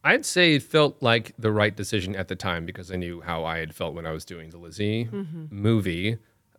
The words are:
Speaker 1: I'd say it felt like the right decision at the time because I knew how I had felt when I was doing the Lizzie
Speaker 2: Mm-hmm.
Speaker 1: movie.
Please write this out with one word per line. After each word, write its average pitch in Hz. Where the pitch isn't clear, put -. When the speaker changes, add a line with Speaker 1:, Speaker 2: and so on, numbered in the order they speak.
Speaker 1:
I'd 233
say 170
it 135
felt -
like 117
the 110
right 104
decision 98
at 95
the 95
time 85
because 87
I 92
knew 87
how 82
I 82
had 80
felt 82
when 82
I 80
was 80
doing 82
the 85
Lizzie 104
Speaker 2:
Mm-hmm. 160
Speaker 1:
movie. 101